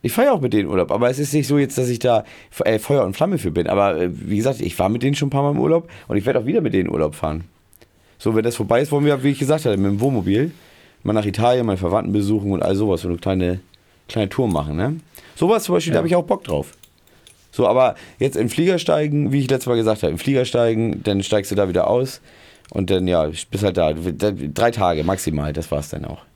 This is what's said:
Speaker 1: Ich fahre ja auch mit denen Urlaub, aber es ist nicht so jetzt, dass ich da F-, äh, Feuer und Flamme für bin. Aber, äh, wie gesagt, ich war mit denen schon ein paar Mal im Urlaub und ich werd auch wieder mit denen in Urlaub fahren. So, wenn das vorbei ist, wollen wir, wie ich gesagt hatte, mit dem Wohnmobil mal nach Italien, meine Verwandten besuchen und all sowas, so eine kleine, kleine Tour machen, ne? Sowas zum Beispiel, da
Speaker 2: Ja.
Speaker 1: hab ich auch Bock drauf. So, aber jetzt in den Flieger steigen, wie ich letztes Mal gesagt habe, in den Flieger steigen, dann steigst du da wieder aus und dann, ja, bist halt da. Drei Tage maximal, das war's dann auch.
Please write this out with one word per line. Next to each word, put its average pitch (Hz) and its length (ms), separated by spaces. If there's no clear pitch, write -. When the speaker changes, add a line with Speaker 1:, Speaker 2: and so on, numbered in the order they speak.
Speaker 1:
Ich - 80
fahre 247 140
ja 277 80
auch 170 80
mit 117 100
denen 101 160
Urlaub, 90 240
aber 117 160
es 131 100
ist 147 140
nicht 143 160
so 143 80
jetzt, 139 220
dass 127 100
ich 120 100
da 117 260
F-, - 160
äh, 110 120
Feuer 139 260
und 95 120
Flamme 180 220
für 90 120
bin. 82 180
Aber, 98 300
äh, 90 140
wie - 240
gesagt, 123 240
ich - 180
war 95 120
mit 120 120
denen 139 120
schon 143 140
ein - 20
paar 139 120
Mal 143 100
im 143 60
Urlaub 165 320
und 104 100
ich 101 80
werd 131 100
auch 117 80
wieder 180 160
mit 113 140
denen 92 140
in - 40
Urlaub 78 220
fahren. 78 300
So, 110 180
wenn 110 80
das 120 100
vorbei 113 280
ist, 151 100
wollen 143 140
wir, 135 180
wie 143 60
ich 135 80
gesagt 147 260
hatte, 104 140
mit 98 120
dem 101 100
Wohnmobil 120 500
mal 107 100
nach 107 100
Italien, 117 400
meine 98 140
Verwandten 92 340
besuchen 101 400
und 90 100
all 98 140
sowas, 98 240
so 92 80
eine 87 80
kleine, 92 440
kleine 104 200
Tour 127 180
machen, 76 300
ne? 127 200
Sowas 214 280
zum 175 100
Beispiel, 165 200
da 170 60
Speaker 2:
Ja. - 20
Speaker 1:
hab 170 40
ich 175 100
auch 170 80
Bock 196 200
drauf. 71 280
So, - 160
aber 127 280
jetzt 120 180
in 107 80
den 120 60
Flieger 170 280
steigen, 151 540
wie 139 80
ich 127 100
letztes 131 180
Mal 120 80
gesagt 110 260
habe, 82 80
in 82 60
den - 60
Flieger 131 220
steigen, 113 580
dann 98 200
steigst 104 280
du 101 40
da 101 140
wieder 90 200
aus 127 320
und 95 200
dann, 92 180
ja, 82 180
bist 101 140
halt 92 140
da. 78 160
Drei 85 760
Tage 87 320
maximal, 78 520
das 82 160
war's 73 180
dann 76 160
auch. 76 180